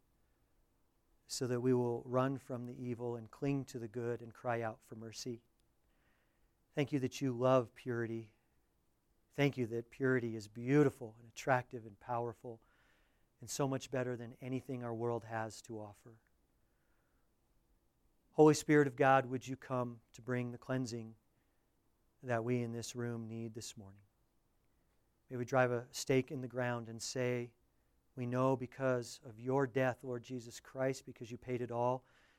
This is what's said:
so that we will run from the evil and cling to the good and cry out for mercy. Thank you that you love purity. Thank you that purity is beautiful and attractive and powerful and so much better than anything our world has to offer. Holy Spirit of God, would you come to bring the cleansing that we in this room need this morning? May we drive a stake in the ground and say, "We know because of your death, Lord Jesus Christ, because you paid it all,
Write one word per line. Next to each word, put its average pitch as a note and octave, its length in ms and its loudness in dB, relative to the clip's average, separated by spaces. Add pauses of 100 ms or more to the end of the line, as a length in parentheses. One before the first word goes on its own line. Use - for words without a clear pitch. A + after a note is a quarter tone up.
(1300)
so - 200 -4
that A#2+ 140 0
we B2+ 120 4
will B2 320 2
run B2+ 320 2
from B2 300 -8
the B2+ 120 -12
evil A#2+ 380 -4
and A2+ 140 -14
cling C#3 340 -2
to - 140 -10
the A#2 100 -8
good A#2 320 -4
and A2+ 140 -16
cry A#2+ 260 -2
out A2 240 -6
for - 100 -16
mercy. A2+ 480 -10 (1300)
Thank C#3+ 180 -2
you D3 80 0
that B2+ 200 -4
you C3+ 120 0
love B2+ 420 4
purity. A2+ 560 -4 (1040)
Thank C#3+ 200 4
you B2 120 0
that A#2 220 -6
purity B2+ 460 2
is G#2 120 -10
beautiful A#2+ 680 4
and A#2 120 -20
attractive B2+ 560 0
and G2+ 120 -18
powerful A#2+ 600 -6 (800)
and A#2 80 -14
so - 180 0
much C3+ 240 -4
better B2+ 280 -2
than A#2+ 240 -12
anything B2+ 420 -6
our A#2 100 -4
world A#2 300 -2
has A2+ 380 -6
to A2 180 -10
offer. G#2+ 380 -18 (2250)
Holy D#3 200 10
Spirit D3 320 6
of B2 100 -4
God, C3+ 300 6
would B2+ 200 -6
you C3 100 -6
come B2 440 -4 (140)
to A#2 80 -18
bring B2 300 -2
the A#2+ 60 -12
cleansing A#2 560 -4 (1080)
that A#2+ 220 0
we B2 180 2
in A2+ 100 -4
this A#2 220 -8
room A#2+ 320 -4
need A2+ 280 -8
this - 220 -12
morning? G2+ 260 -18 (1300)
May C3 80 -10
we A#2+ 80 -2
drive B2+ 280 4
a A#2+ 180 -2
stake C3 400 2
in C#3+ 100 -6
the B2 80 -6
ground A#2+ 400 -2
and A2+ 140 -10
say, B2 480 -2 (680)
"We B2+ 100 -4
know B2+ 300 4
because B2 680 -2
of A2+ 160 -16
your C3 260 2
death, B2+ 380 0
Lord B2 180 -6
Jesus A#2+ 380 -10
Christ, C3 440 -2
because B2 260 -14
you A#2+ 60 -8
paid B2 240 -4
it A#2+ 100 -4
all, B2 340 0 (340)